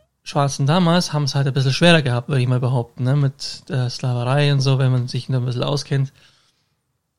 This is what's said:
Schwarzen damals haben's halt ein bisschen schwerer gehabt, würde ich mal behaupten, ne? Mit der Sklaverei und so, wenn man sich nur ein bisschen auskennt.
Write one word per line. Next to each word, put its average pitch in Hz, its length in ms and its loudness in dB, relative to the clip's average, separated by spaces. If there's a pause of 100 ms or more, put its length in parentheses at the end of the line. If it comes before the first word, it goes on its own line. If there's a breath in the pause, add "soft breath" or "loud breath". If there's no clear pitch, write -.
(220)
Schwarzen 139 460 -2
damals 170 440 2
haben's 147 240 -2
halt 139 120 0
ein 135 60 -4
bisschen 131 200 0
schwerer 170 300 4
gehabt, 123 260 -2
würde 135 120 0
ich 123 60 0
mal 127 140 0
behaupten, 123 420 -2
ne? 131 120 2
Mit - 520 -4
der 127 220 -2
Sklaverei 127 640 0
und 135 80 0
so, 135 160 2
wenn 131 140 2
man 123 160 0
sich 127 200 -8
nur 131 140 0
ein 120 40 -4
bisschen 123 180 -4
auskennt. 139 500 -2 (1040 soft breath)